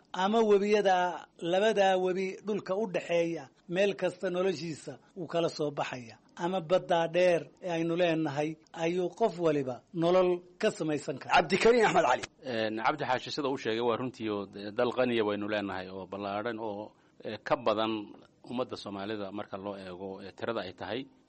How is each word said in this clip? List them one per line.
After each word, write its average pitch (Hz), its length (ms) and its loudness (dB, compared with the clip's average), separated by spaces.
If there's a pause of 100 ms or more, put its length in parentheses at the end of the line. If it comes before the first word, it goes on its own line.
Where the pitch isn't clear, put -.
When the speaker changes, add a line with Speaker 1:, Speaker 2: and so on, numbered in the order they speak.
(120)
Speaker 1:
ama 202 260 2
webiyada, 196 880 4 (140)
labadaa 190 560 4
webi 185 480 0
dhulka 196 300 -2
u 214 120 -2
dhaxeeya, 170 640 -2 (200)
meel 190 260 2
kasta 185 340 -4
noloshiisa 170 640 -2 (240)
wuu 165 100 -8
kala 165 220 0
soo 147 220 -2
baxaya. 127 440 -8 (200)
Ama 180 260 -2
baddaa 175 460 2
dheer 170 340 4 (200)
ee 185 100 -6
aynu 165 240 0
leenahay 160 600 0 (180)
ayuu 175 360 -2
qof 175 300 -2
waliba 143 420 0 (120)
nolol 180 460 4 (180)
ka 214 140 0
samaysan 151 480 -4
karaa. 131 220 0
Speaker 2:
Cabdikariim 214 440 6
Axmed 165 200 4
Cali. 123 180 2 (220)
Speaker 3:
Een, 110 400 -2
Cabdi 147 200 0
Xaashi 123 260 -2
sida 139 180 -2
uu 131 80 -2
sheegay 113 260 -2
waa 117 140 2
runtii 120 320 -6
oo 101 160 -2 (260)
dal 120 240 2
qaniya 120 300 2
waynu 104 240 -2
leenahay 98 400 -4
oo 95 180 -12
ballaadhan 104 520 -6
oo, 107 320 -8 (340)
ee, 107 180 -8
ka 151 120 -2
badan 110 520 0 (420)
ummadda 120 260 -6
Soomaalida 101 560 -8
marka 101 260 -10
loo 98 200 -8
eego, 95 460 -12
ee, 95 80 -16
tirada 113 300 -6
ay 92 120 -10
tahay, 110 320 -8 (240)